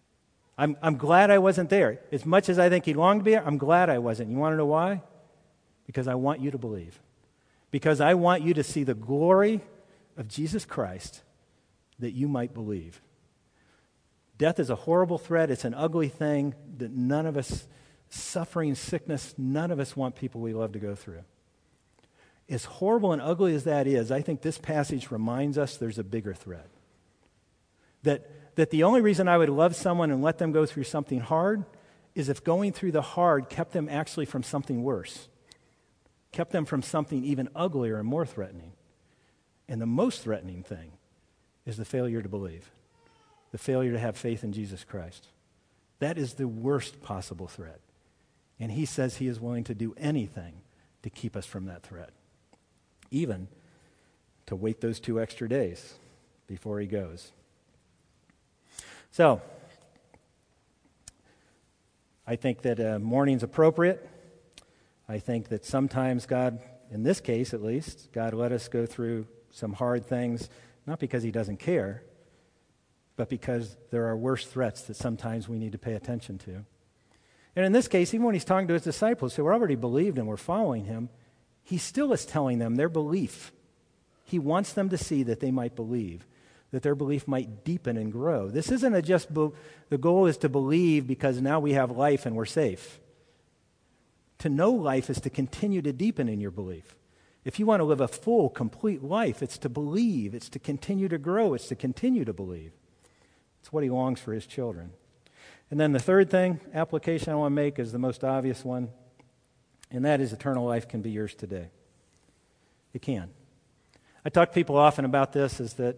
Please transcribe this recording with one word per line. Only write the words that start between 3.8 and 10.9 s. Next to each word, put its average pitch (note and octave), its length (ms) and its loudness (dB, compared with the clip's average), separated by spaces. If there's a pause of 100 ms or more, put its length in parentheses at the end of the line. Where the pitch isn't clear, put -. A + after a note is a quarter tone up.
I B2+ 100 2
wasn't. A2+ 300 -2
You B2 80 -2
wanna D#3 200 2
know D3+ 80 2
why? E3+ 360 2 (840)
Because B2+ 220 -4
I B2+ 80 0
want C3 260 0
you C#3+ 100 -2
to C#3 60 -6
believe. G2+ 440 -10 (720)
Because D3 280 2
I D#3 140 6
want F3 300 4
you E3+ 100 2
to D3+ 100 2
see - 200 -2
the B2+ 100 0
glory E3+ 680 4 (560)
of A2+ 100 -10
Jesus D#3 380 -4
Christ, - 580 -8 (760)